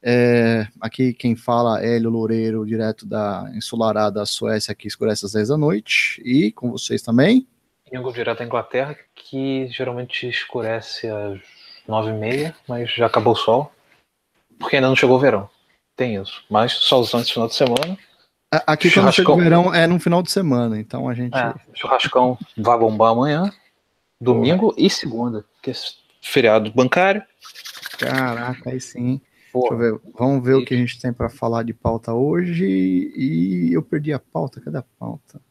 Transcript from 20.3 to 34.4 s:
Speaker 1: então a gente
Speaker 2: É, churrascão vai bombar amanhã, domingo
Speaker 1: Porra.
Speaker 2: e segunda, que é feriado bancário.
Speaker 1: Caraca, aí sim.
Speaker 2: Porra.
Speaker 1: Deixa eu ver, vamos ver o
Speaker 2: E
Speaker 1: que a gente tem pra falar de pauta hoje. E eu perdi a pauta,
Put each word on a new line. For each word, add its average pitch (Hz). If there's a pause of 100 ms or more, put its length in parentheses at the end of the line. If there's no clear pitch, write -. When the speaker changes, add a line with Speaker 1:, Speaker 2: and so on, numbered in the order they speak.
Speaker 1:
então 127
a 123
gente 123
Speaker 2:
É, 120 (200)
churrascão 127 (180)
vai 117
bombar 113
amanhã, 147 (720)
domingo 127
Speaker 1:
Porra. -
Speaker 2:
e 196
segunda, 117 (160)
que 135
é - (480)
feriado 110
bancário. 180 (720)
Speaker 1:
Caraca, 123
aí 127
sim. 127 (300)
Speaker 2:
Porra. 123
Speaker 1:
Deixa 117
eu 110
ver, -
vamos 131
ver 131
o 135
Speaker 2:
E 123
Speaker 1:
que 131
a 127
gente 123
tem 123
pra 117
falar 117
de 113
pauta 113
hoje. 165
E 92
eu 160
perdi 151
a 139
pauta, -